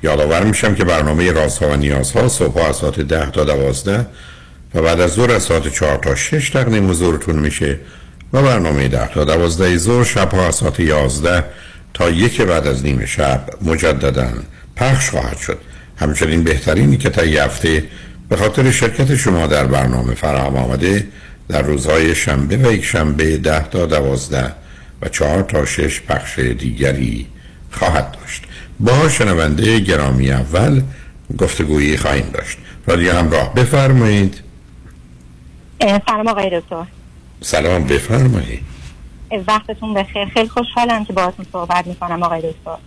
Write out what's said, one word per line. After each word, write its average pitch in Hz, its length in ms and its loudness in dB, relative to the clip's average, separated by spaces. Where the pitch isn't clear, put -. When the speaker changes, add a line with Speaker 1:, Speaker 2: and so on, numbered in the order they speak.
Speaker 1:
یادآور 78 400 2
می‌شم 104 320 2
که 98 80 0
برنامه 82 480 2
رازها 78 380 0
و 73 60 0
نیازها 71 520 0
صبح‌ها 82 400 0
از 69 80 0
ساعت 73 240 -4
ده 76 320 -2
تا 76 120 0
دوازده 73 640 0
و 82 60 2
بعد 82 180 2
از 87 120 4
ظهر 120 200 2
از 107 120 2
ساعت 71 300 0
چهار 73 240 0
تا 67 180 0
شش 147 340 -2
تقدیم 113 400 2
حضورتون 85 460 0
می‌شه 73 440 -2
و 135 80 4
برنامه 85 460 2
ده 60 200 -2
تا 73 160 0
دوازده 85 540 2
ظهر، 120 260 2
شب‌ها 95 420 0
از 80 100 0
ساعت - 240 -2
یازده 76 640 2
تا 87 160 0
یک 98 320 2
بعد 82 260 2
از 65 180 -2
نیم 67 200 0
شب 67 400 -2
مجدداً 71 680 0
پخش 131 320 2
خواهد - 280 -4
شد. - 200 -6
همچنین 78 460 0
بهترینی 78 540 2
که - 120 0
طی 82 280 2
هفته 76 460 0
به 104 60 0
خاطر 107 360 2
شرکت 131 440 0
شما 87 320 2
در 73 180 2
برنامه 64 500 0
فراهم 67 420 -2
آمده، 73 500 0
در 71 120 0
روزهای 76 540 2
شنبه 71 420 0
و 127 140 4
یک 98 140 0
شنبه 78 520 0
ده 76 300 0
تا 87 180 -2
دوازده 67 680 -2
و - 80 -6
چهار 78 320 0
تا 76 240 0
شش 71 360 -4
پخش - 380 -6
دیگری 64 880 -2
خواهد - 400 0
داشت. - 320 -14
با 135 280 4
شنونده 95 680 2
گرامی 69 520 2
اول 87 500 2
گفتگویی 76 600 0
خواهیم 69 360 0
داشت. - 240 -8
رادیو 87 260 2
همراه، 80 400 0
بفرمایید. 123 880 4
Speaker 2:
اه، 202 280 4
سلام 214 180 0
آقای 196 320 0
دکتر. 165 240 -10
Speaker 1:
سلام، 82 420 0
بفرمایید. 73 760 0
Speaker 2:
اه، 214 160 -4
وقتتون 214 460 -2
بخیر. 202 320 -4
خیلی 226 240 0
خوشحالم 240 560 -2
که 196 80 -10
باهاتون 180 380 -2
صحبت 175 360 -2
می‌کنم 175 360 -6
آقای 170 160 -2
دکتر. 160 480 -10